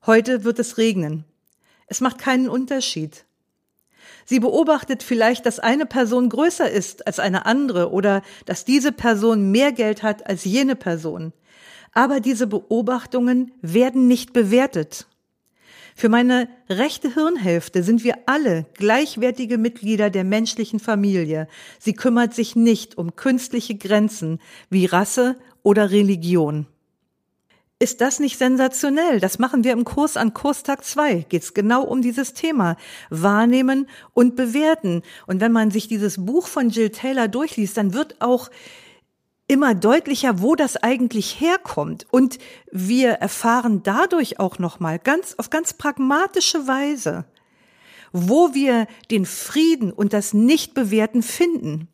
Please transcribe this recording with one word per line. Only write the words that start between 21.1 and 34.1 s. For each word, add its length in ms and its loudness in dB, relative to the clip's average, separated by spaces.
Sie 140 -4
kümmert 420 0
sich 220 -2
nicht 420 2
um 160 -6
künstliche 600 -2
Grenzen 640 0
wie 160 2
Rasse 500 0
oder 300 4
Religion. 760 0
Ist 220 -2
das 180 0
nicht 200 -2
sensationell? 840 2
Das 180 -2
machen 240 0
wir 100 2
im 120 0
Kurs 320 -2
an 160 0
Kurstag 520 -4
zwei. 440 0
Geht's 260 -4
genau 280 2
um 200 -2
dieses 300 -2
Thema. 440 0
Wahrnehmen 800 2